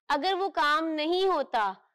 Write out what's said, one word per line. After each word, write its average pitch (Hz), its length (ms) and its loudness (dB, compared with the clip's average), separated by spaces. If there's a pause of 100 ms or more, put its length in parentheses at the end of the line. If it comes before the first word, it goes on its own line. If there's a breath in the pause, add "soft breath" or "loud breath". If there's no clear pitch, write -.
अगर 302 260 0
वो 381 140 -2
काम 302 360 2
नहीं 320 420 0
होता 247 480 0 (200)